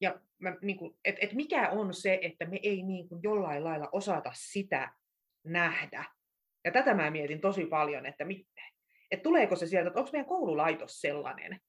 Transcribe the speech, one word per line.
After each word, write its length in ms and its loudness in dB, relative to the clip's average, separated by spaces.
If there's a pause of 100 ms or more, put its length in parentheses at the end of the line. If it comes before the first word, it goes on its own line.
Ja 200 0 (180)
mä, 240 -4
niinku, 420 -6
et, 160 0
et 120 0
mikä 380 2
on 240 0
se, 280 2
että 220 -4
me 180 -6
ei 200 0
niinku 400 -6
jollain 420 0
lailla 280 -2
osata 420 0
sitä 580 -2 (520)
nähdä. 600 0 (600)
Ja 60 2
tätä 240 6
mä 160 4
mietin 300 -4
tosi 260 2
paljon, 400 0
että 180 -6
mi-, 220 -8 (640)
et 120 -2
tuleeko 340 6
se 100 -2
sieltä, 220 2
että 120 0
onko 120 -2
meidän 160 -2
koululaitos 720 0
sellainen, 680 -6